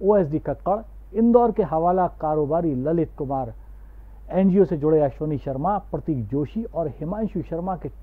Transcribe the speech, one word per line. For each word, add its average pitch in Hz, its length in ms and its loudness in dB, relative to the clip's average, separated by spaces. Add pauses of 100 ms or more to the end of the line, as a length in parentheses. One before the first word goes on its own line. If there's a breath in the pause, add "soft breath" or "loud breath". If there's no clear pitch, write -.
ओएसडी 190 360 2
कक्कड़, 175 400 -2 (340)
इंदौर 233 380 6
के 208 120 0
हवाला 170 440 2 (140)
कारोबारी 156 540 0
ललित 151 420 0
कुमार, 131 360 -6 (800 soft breath)
एनजीओ 190 340 6
से 180 120 -2
जुड़े 156 240 4
अश्वनी 147 360 -2
शर्मा, 143 400 -2 (140)
प्रतीक 139 360 -4
जोशी 147 380 -4
और - 240 -6
हिमांशु 185 520 -6
शर्मा 180 340 -6
के 147 140 -10 (140)